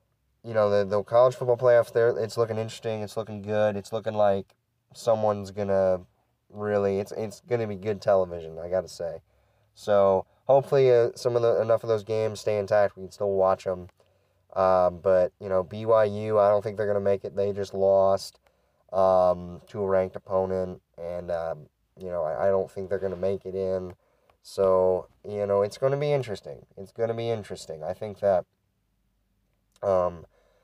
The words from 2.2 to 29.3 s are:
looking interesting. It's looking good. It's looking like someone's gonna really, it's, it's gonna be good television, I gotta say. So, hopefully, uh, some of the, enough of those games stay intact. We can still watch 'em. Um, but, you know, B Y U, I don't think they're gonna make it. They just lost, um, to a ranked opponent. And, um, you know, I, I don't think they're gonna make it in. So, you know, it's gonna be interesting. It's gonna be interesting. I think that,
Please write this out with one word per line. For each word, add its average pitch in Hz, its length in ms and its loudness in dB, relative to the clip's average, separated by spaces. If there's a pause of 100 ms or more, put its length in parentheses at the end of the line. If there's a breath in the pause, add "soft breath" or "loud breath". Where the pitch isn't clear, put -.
looking 113 200 0
interesting. 110 460 -6
It's 101 140 -10
looking 104 260 -8
good. 107 340 0
It's 101 160 -12
looking 110 220 -4
like 101 400 0 (400)
someone's 107 560 0
gonna 95 500 0 (500)
really, 101 500 0
it's, 98 120 -8
it's 104 360 -10
gonna 117 180 -2
be 104 100 -8
good 98 240 -6
television, 87 580 -2
I 85 100 -10
gotta 90 200 -2
say. 82 340 -10 (520)
So, 98 520 2 (200)
hopefully, 135 460 4
uh, 117 220 4
some 120 220 -2
of 120 60 0
the, 113 180 2
enough 110 220 0
of 113 60 -10
those 107 160 0
games 110 360 -4
stay 107 180 -2
intact. 101 380 0
We 95 60 -14
can 92 100 -14
still 101 200 -4
watch 95 340 2
'em. 90 220 -6 (680)
Um, 90 460 2
but, 92 380 2
you 101 80 -10
know, 95 160 0
B 107 200 -10
Y 110 200 4
U, 107 340 -2
I 101 100 4
don't 104 140 2
think 104 140 -8
they're 104 100 -2
gonna 101 140 -2
make 98 240 0
it. 90 100 -12
They 101 180 -2
just 98 220 -6
lost, 98 640 2 (540)
um, 90 720 2
to 107 160 -8
a 98 40 -2
ranked 95 280 0
opponent. 92 640 -4 (160)
And, 87 360 -8
um, 80 340 -6 (320)
you 92 80 -12
know, 87 160 -6
I, 80 240 -2
I 98 40 4
don't 95 200 0
think 95 180 -10
they're 95 120 -4
gonna 95 160 -4
make 95 300 -4
it 92 100 -8
in. 92 380 -4 (480)
So, 92 640 2 (200)
you 104 180 -4
know, 101 160 2
it's 107 140 -4
gonna 135 200 0
be 147 160 -2
interesting. 101 520 -6 (120)
It's 98 160 -18
gonna 113 220 -4
be 117 160 -4
interesting. 90 520 -8
I 87 120 -6
think 104 260 -12
that, 95 240 2 (1400)